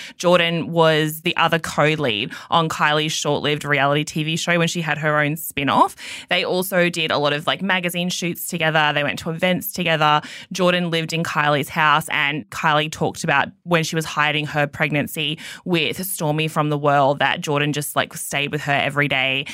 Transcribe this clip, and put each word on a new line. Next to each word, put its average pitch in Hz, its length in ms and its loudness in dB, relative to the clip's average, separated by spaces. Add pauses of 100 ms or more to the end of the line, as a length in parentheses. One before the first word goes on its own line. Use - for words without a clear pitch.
(160)
Jordan 170 560 2
was 156 480 4
the - 160 -4
other 165 220 4
co-lead 147 760 0 (180)
on 165 200 2
Kylie's 151 420 0
short-lived 147 520 -2
reality 143 400 2
T 151 200 -4
V 160 120 -2
show 170 220 0
when 165 100 2
she 175 120 -4
had 151 160 -2
her 151 240 0
own 147 160 0
spin-off. 139 600 0 (340)
They 175 140 0
also 180 440 2
did 165 220 -2
a 113 80 2
lot 147 160 2
of, 151 120 -4
like, 165 140 0
magazine 180 480 -2
shoots - 400 -4
together. 160 460 2
They 147 100 0
went 123 160 -4
to 170 100 -6
events 175 400 -2
together. 156 520 2 (280)
Jordan 180 400 0
lived 165 220 -2
in 165 100 -2
Kylie's 147 460 0
house, 156 420 4
and 147 380 -2
Kylie 151 420 0
talked - 320 -4
about 143 260 2 (160)
when 165 200 2
she 160 120 -4
was 160 100 -2
hiding 151 400 0
her 147 200 0
pregnancy 147 720 -4 (280)
with 160 320 0
Stormi 156 520 -2
from 151 200 0
The 147 80 0
World 143 400 4
that 135 160 2 (100)
Jordan 147 280 0
just, 147 240 -4
like, - 180 -2
stayed 143 380 -6
with 151 100 -4
her 143 100 -2
every 143 360 0
day. 135 460 0